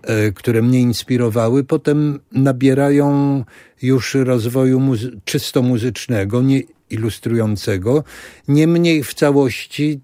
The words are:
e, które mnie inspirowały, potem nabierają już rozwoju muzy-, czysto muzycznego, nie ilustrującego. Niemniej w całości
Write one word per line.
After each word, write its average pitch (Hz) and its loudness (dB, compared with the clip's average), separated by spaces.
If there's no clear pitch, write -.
e, 107 -2
które 113 -2
mnie 127 2
inspirowały, 120 0
potem 147 0
nabierają 139 2
już 127 0
rozwoju 127 2
muzy-, 127 -2
czysto - -2
muzycznego, 117 -2
nie 135 2
ilustrującego. 110 -2
Niemniej 160 2
w - -10
całości 143 0